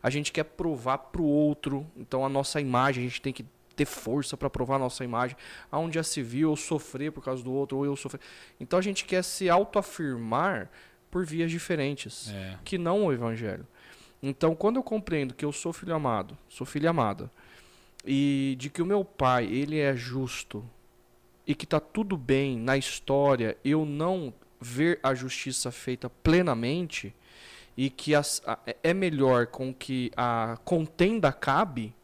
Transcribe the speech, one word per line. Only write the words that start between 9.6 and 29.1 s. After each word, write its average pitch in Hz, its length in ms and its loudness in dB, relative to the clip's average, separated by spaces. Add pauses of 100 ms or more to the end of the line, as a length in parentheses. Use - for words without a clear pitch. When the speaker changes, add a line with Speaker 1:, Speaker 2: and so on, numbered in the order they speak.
Speaker 1:
por 185 140 -2
vias 165 260 -2
diferentes, 143 760 -4
Speaker 2:
É. 95 340 -8
Speaker 1:
que 190 140 -4
não 180 280 2
o 151 80 4
evangelho. 113 540 -4 (560)
Então, 160 320 2
quando 214 220 2
eu 254 60 0
compreendo 156 500 -2
que - 120 -8
eu 147 60 0
sou 170 220 -4
filho 175 200 -6
amado, 120 440 0 (120)
sou - 160 -8
filha 147 240 2
amada, 117 400 0 (760)
e 139 540 2
de 139 100 -8
que 170 120 -6
o 165 40 2
meu 196 180 2
pai, 127 420 4
ele 143 340 0
é 139 160 2
justo, 123 680 -6 (800)
e 147 80 0
que - 120 -6
tá 156 140 2
tudo 202 380 -4
bem 135 400 2
na 127 200 2
história 135 880 2
eu 156 220 2
não 156 480 -4 (260)
ver 135 440 0
a 131 100 4
justiça 131 580 -4
feita 127 380 -6
plenamente, 156 1040 2 (640)
e 131 120 2
que 147 260 0
as, - 320 2
a, 113 100 -2 (240)
é 165 120 4
melhor 135 540 4